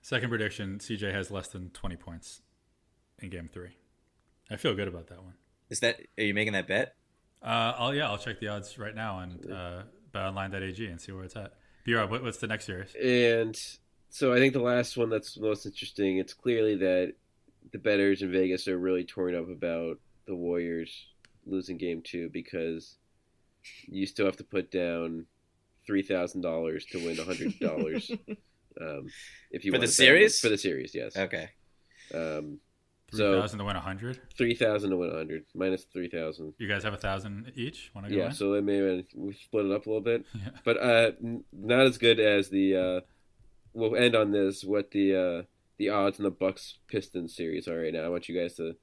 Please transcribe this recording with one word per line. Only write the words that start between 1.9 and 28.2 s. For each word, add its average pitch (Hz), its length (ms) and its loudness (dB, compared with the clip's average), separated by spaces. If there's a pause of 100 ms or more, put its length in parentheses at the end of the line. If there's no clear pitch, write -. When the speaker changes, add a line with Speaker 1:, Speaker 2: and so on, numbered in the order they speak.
Speaker 1:
points - 460 -16 (800)
in 92 100 -12
game 85 200 -10
three. 90 260 -16 (760)
I 107 60 -6
feel 127 180 -2
good 98 140 -2
about 85 200 -12
that 90 140 -20
one. 90 120 -20 (360)
Speaker 2:
Is 117 100 -4
that, 117 200 0 (180)
are 110 60 0
you 101 100 2
making 107 200 0
that 92 140 -2
bet? 101 280 0 (460)
Speaker 1:
Uh, 117 360 0
I'll, 127 160 -2
yeah, 143 140 -2
I'll 104 100 -4
check 113 220 -8
the 107 80 -4
odds 104 300 -8
right 110 160 -10
now 110 220 -6
on, 90 280 -10
Speaker 3:
Sure. 95 100 -10
Speaker 1:
uh, 90 280 -10 (300)
betonline 95 380 -4
dot 95 120 -6
A 95 100 -4
G 107 140 -8
and 85 140 -12
see - 120 -16
where 95 120 -12
it's 92 120 -14
at. 101 180 -12 (300)
B-Rob, 110 260 4
what, 123 140 -2
what's 113 140 -6
the - 100 -4
next 107 180 -4
series? 98 280 -8
Speaker 3:
And 117 600 4 (520)
so 131 240 2
I 123 60 6
think 135 140 8
the 135 100 2
last 123 340 2
one 117 140 2
that's - 280 -4
most 107 280 -2
interesting, 95 520 0
it's 95 140 -4
clearly 110 440 2
that 92 380 2 (580)
the 101 60 -12
bettors 101 440 4
in 92 100 -2
Vegas 92 360 2
are 92 100 0
really 90 260 0
torn 90 300 -4
up 85 160 -4
about 85 480 -4 (280)
the 98 100 -6
Warriors 85 680 -4 (380)
losing 92 320 -4
game 85 260 -4
two 85 300 -8
because 82 640 -6 (920)
you 95 180 -4
still 98 200 0
have 95 100 0
to 101 80 -14
put 95 260 -4
down 85 560 -2 (600)
three 98 160 2
thousand 90 400 -2
dollars 82 500 -2
to 87 120 -6
win 82 140 -4
a 82 60 -6
hundred 92 340 -4
dollars. - 580 -2
Speaker 2:
<laughs> - 40 -12 (580)